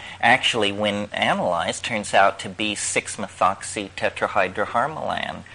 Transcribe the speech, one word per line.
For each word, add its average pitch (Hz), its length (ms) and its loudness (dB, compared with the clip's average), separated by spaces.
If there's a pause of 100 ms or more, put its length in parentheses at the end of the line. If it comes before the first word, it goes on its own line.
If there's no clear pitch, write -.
(200)
actually, 117 520 4
when 104 400 0
analyzed, 107 720 0
turns 107 300 -4
out 98 260 6
to 107 100 -8
be 104 240 -4
six-methoxy - 1200 -2
tetrahydroharmalan. 101 1500 -2 (120)